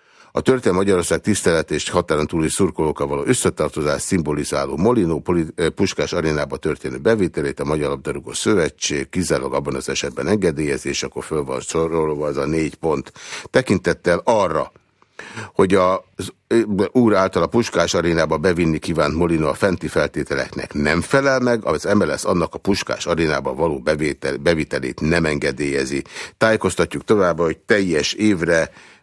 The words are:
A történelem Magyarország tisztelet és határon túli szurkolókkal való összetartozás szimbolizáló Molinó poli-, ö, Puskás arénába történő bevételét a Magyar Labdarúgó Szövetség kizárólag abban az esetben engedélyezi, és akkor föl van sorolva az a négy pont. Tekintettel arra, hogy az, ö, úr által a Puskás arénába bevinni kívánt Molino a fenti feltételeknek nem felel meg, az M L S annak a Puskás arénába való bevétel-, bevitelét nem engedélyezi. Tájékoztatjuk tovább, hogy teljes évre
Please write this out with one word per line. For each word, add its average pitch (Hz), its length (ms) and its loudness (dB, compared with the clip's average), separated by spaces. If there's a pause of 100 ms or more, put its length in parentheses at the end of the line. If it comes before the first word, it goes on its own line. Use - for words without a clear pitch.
(320)
A - 80 -2
történelem 120 360 2
Magyarország 90 440 2
tisztelet 85 500 0
és 76 180 -4
határon 78 380 0
túli 80 220 0
szurkolókkal 78 580 0
való 69 200 -4
összetartozás 76 760 0
szimbolizáló 73 760 -2
Molinó 87 440 2
poli-, 85 340 0
ö, 82 160 0
Puskás 76 420 -2
arénába 76 440 -2
történő 71 400 -6
bevételét 78 640 0
a 71 40 -2
Magyar 73 240 -2
Labdarúgó 69 440 -6
Szövetség 78 760 0
kizárólag 73 460 -2
abban 71 200 -2
az 67 140 -6
esetben 67 380 -4
engedélyezi, 78 600 0
és 69 140 -4
akkor 64 220 -8
föl 76 200 -4
van 65 160 -4
sorolva 80 680 -2
az 71 100 -2
a 69 100 -2
négy 78 280 -2
pont. 76 380 -4 (320)
Tekintettel 87 800 0
arra, 92 480 2 (800)
hogy 98 220 4
az, 92 580 0 (140)
ö, 113 140 4 (320)
úr 117 220 6
által 92 280 4
a 82 40 4
Puskás 90 480 0
arénába 82 420 2
bevinni 80 420 2
kívánt 76 360 0
Molino 82 340 2
a 69 60 -2
fenti 87 340 0
feltételeknek 71 840 -4
nem 76 280 0
felel 135 400 2
meg, 120 240 0
az 78 300 -2
M 104 80 0
L 76 140 0
S - 80 -10
annak 87 300 0
a 80 40 -10
Puskás - 480 -2
arénába 76 480 0
való 76 240 0
bevétel-, 71 580 -2
bevitelét 69 640 -2
nem 82 240 2
engedélyezi. 69 800 -2 (340)
Tájékoztatjuk 110 640 0
tovább, 90 360 4
hogy 80 180 0
teljes 90 540 0
évre 85 580 2 (320)